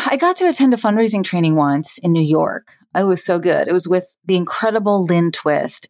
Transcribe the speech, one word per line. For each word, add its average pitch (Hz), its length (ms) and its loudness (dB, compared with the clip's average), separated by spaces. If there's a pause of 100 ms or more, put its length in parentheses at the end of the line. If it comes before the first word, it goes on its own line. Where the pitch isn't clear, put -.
I 277 100 -2
got 349 220 0
to 359 100 2
attend 269 280 2
a - 20 0
fundraising 214 460 0
training 165 320 0
once 147 420 0
in 170 140 -2
New 165 100 2
York. 156 520 -2 (200)
It 190 120 0
was 185 180 0
so 175 160 0
good. 151 300 0
It 170 40 -2
was 180 140 0
with 180 380 -2
the 185 100 0
incredible 202 680 0
Lynn 170 260 2
Twist. - 580 -4